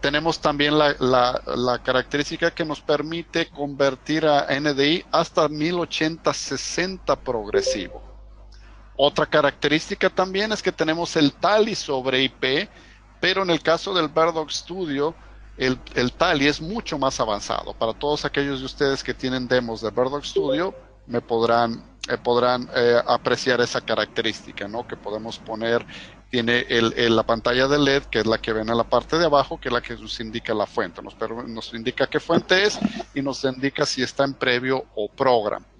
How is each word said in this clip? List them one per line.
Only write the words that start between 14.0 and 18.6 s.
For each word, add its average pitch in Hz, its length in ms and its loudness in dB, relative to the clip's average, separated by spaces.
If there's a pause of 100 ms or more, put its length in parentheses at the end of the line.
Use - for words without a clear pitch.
Bird 160 260 2
Dog 156 160 -4
Studio, 160 640 -4 (440)
el, 131 200 0 (180)
el 127 180 0
tali 160 340 2
es 147 140 0
mucho 185 360 -8
más 135 220 0
avanzado. 104 540 -2
Para 113 200 -2
todos 147 300 -2
aquellos 143 360 -2
de 131 80 -8